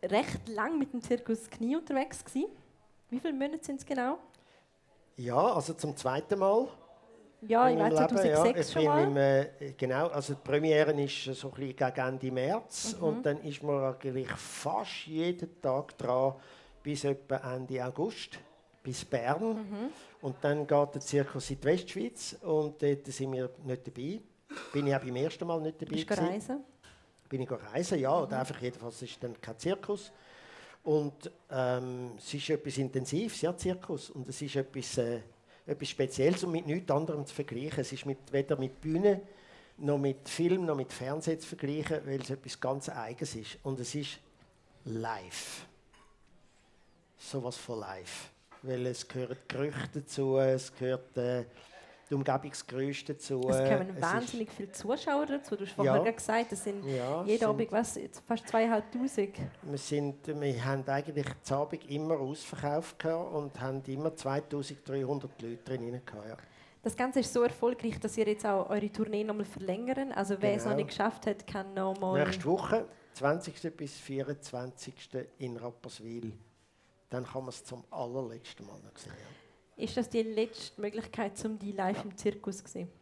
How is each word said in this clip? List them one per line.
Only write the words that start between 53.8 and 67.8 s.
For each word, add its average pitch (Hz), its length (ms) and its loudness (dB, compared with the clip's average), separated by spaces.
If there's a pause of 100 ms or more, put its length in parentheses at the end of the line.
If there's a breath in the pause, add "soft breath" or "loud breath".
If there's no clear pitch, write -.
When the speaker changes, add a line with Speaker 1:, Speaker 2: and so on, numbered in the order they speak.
Speaker 2:
es 180 60 -8
ist 165 60 -2
Speaker 1:
wahnsinnig 220 480 0
viele 196 220 -10
Zuschauer 277 540 0
dazu. 277 300 -2
Du 196 80 -4
hast 180 80 -10
vorher 135 220 6
Speaker 2:
Ja. 139 80 8
Speaker 1:
gerade 226 140 2
gesagt, 233 360 0
es 202 120 -6
sind 202 200 -4
Speaker 2:
Ja, 135 400 0
Speaker 1:
jeden 214 180 4
Speaker 2:
es 220 60 4
Speaker 1:
Abend, 147 120 2
Speaker 2:
sind - 120 0
Speaker 1:
was, 226 240 0
jetzt - 300 -10
fast 226 220 -2
zweitausendfünfhundert? 226 880 2 (240)
Speaker 2:
Wir 143 160 -4
sind, 143 480 -2
wir 143 380 0
haben 135 220 0
eigentlich 143 400 0
den 135 300 -2
Abend 147 340 -2
immer 151 300 0
ausverkauft 143 800 -4
gehabt 165 360 -2
und 147 260 -4
haben 131 260 -4
immer 147 280 -2
zweitausenddreihundert 139 1300 -4
Leute 117 220 -8
drin 123 400 -4
gehabt, 107 240 -12
ja. 113 80 -12 (460 loud breath)
Speaker 1:
Das 226 120 -2
Ganze 262 260 0
ist - 120 -2
so 240 100 4
erfolgreich, 240 560 0